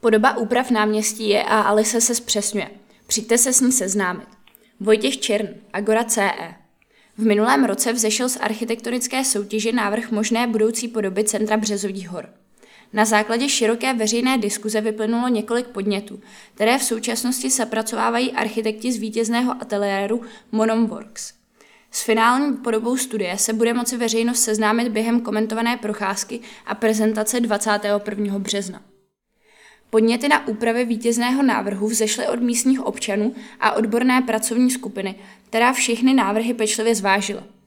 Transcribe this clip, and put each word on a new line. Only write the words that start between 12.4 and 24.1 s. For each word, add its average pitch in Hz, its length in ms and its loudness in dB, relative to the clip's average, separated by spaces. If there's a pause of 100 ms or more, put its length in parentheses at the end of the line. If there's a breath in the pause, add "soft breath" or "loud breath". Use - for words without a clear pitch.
Na 214 120 4
základě 220 440 2
široké 240 440 0
veřejné 233 440 0
diskuze 214 440 -2
vyplynulo 220 460 -2
několik 240 400 0
podnětů, 202 520 -4 (360 loud breath)
které 226 220 4
v 262 60 -2
současnosti 247 680 -2
zapracovávají 233 840 0
architekti 220 600 -2
z 240 60 -2
vítězného 226 640 -2
ateliéru 202 640 -2 (300 loud breath)
Monomworks. 220 840 -2 (580 soft breath)
S - 120 -6
finální 240 540 2
podobou 226 400 -2
studie 202 400 -4
se 220 160 0
bude 233 200 2
moci 240 240 -2
veřejnost 233 460 0